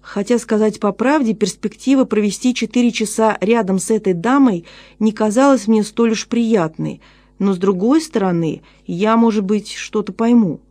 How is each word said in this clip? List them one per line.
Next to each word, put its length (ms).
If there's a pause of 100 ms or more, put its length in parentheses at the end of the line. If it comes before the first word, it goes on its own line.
хотя, 380
сказать 400
по 140
правде, 420
перспектива 720
провести 500
четыре 380
часа 480
рядом 400
с 100
этой 220
дамой 520 (360)
не 100
казалась 560
мне 160
столь 300
уж 160
приятной, 720 (400)
но, 120
с 60
другой 420
стороны, 640 (240)
я, 300
может 260
быть, 300
что-то 400
пойму. 480 (100)